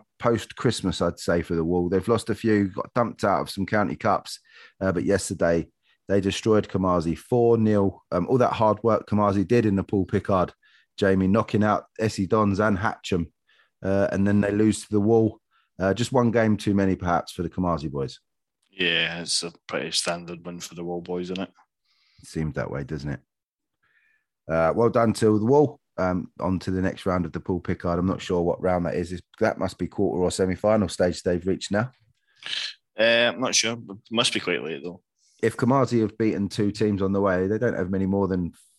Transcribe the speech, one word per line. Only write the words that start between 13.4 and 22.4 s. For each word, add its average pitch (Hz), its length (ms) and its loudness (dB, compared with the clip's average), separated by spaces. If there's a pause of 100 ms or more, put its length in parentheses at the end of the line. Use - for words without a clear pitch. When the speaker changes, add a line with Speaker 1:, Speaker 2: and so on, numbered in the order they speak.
Speaker 1:
uh, 98 280 2
and 98 160 0
then 104 120 4
they 101 120 0
lose 104 320 2
to - 80 -18
the 104 100 2
Wall. 113 380 4 (400)
Uh, 95 140 2
just 120 180 -2
one 120 180 4
game 110 260 2
too 101 200 0
many, 95 200 2
perhaps, 87 360 -2
for - 100 -8
the 85 80 -4
Kamazi 80 420 -2
boys. 67 280 -6 (500)
Speaker 2:
Yeah, 85 520 -2
it's - 200 -4
a 85 100 -8 (160)
pretty - 240 -6
standard 170 540 -6
win 87 140 -12
for - 160 -14
the 175 80 -10
Wall 87 180 -6
boys, 90 300 -6
isn't 92 120 -6
it? - 80 -12 (680)
Speaker 1:
It - 60 -20
seemed 78 260 -4